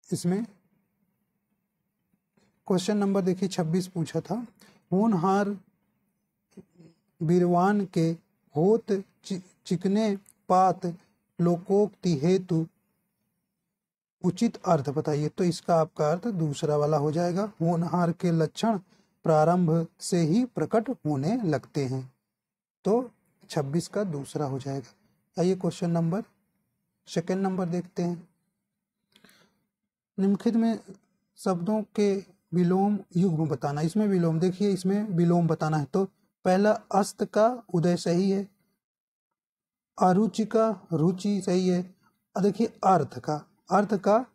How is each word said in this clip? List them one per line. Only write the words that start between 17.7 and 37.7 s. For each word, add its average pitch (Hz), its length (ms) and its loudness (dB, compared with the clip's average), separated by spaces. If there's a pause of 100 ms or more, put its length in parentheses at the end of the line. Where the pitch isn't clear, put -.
के 175 180 -2
लक्षण 170 480 0 (460)
प्रारंभ 165 640 4 (120)
से 175 200 -2
ही 175 240 2
प्रकट 220 460 -2
होने 151 520 -2
लगते 151 420 -4
हैं। 131 300 -8 (680)
तो 233 260 0 (400)
छब्बीस 151 380 -4
का 202 160 -4
दूसरा 147 420 -6
हो 135 120 -6
जाएगा। 135 360 -10 (440)
आइए 180 160 2
क्वेश्चन 175 360 -4
नंबर, 170 320 -2 (840)
सेकंड 190 360 -4
नंबर 185 260 -2
देखते 175 340 -6
हैं। 175 260 -6 (1900)
निम्नलिखित 202 360 0
में 226 260 0 (560)
शब्दों 190 460 -2
के 196 420 -2 (300)
विलोम 185 440 2 (180)
युग्म 165 320 2
बताना। 147 320 -4
इसमें 208 260 0
विलोम 170 340 2
देखिए, 185 300 0
इसमें 196 340 0
विलोम 170 420 2
बताना 156 300 0
है। 143 80 0
तो 190 200 0 (400)
पहला 196 280 4
अस्त - 520 -2
का 233 380 2 (120)